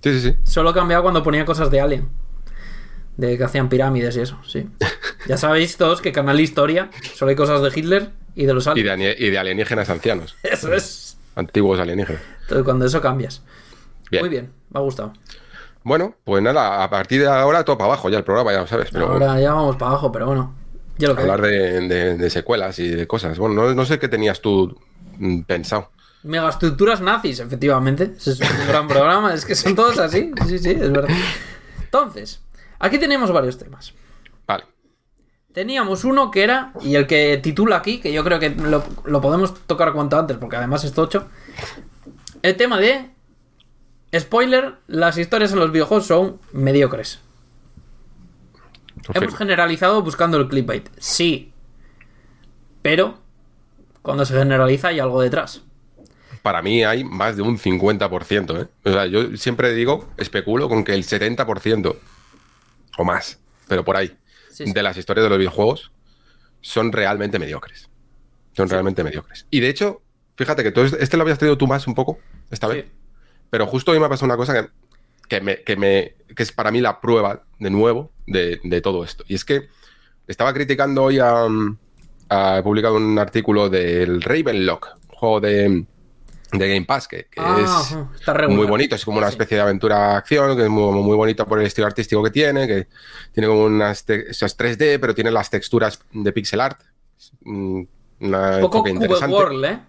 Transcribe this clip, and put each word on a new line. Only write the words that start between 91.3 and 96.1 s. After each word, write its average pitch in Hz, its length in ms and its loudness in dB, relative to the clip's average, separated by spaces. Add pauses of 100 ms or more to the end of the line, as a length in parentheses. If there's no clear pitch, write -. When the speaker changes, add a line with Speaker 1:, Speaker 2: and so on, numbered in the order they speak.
Speaker 1:
por 107 160 0
el 107 60 2
estilo 104 200 0
artístico 107 360 0
que 107 80 0
tiene, 139 360 0
que 98 200 0 (440)
tiene 110 160 0
como 107 180 4
unas 107 380 2
te-, 107 260 -4
o - 40 -12
sea, - 140 -4
es - 100 -6
tres 117 200 -2
D, 147 220 2
pero 113 160 0
tiene 113 160 0
las 107 180 0
texturas 110 520 -2 (100)